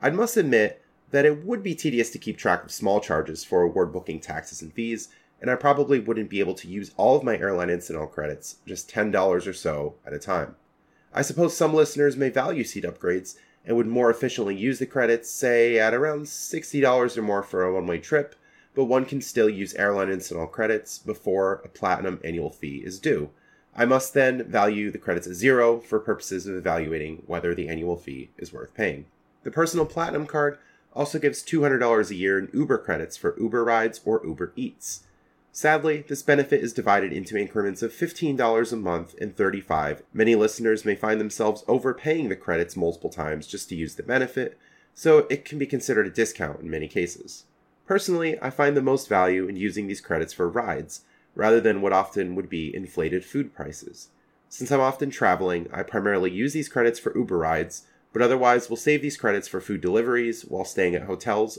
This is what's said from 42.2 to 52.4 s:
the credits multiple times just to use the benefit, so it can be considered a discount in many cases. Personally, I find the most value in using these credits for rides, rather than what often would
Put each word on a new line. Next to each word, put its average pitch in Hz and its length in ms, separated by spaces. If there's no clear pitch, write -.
the 95 80
credits 87 400
multiple 85 340
times 78 360
just - 220
to 90 80
use 80 180
the - 80
benefit, 127 560
so 156 360
it 147 140
can 151 140
be 139 80
considered 120 400
a 92 40
discount 90 500
in 80 100
many 78 160
cases. - 580
Personally, 170 560
I 135 80
find 143 260
the 135 60
most 135 260
value 92 400
in 98 80
using 98 300
these 98 140
credits 80 320
for 87 160
rides, 87 540
rather 113 260
than 104 200
what 98 120
often 95 420
would 92 140